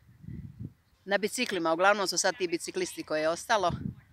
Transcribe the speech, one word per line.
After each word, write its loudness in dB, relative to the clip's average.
Na 2
biciklima, 0
uglavnom 4
su -2
sad 2
ti -2
biciklisti -4
koje -2
je 2
ostalo. 2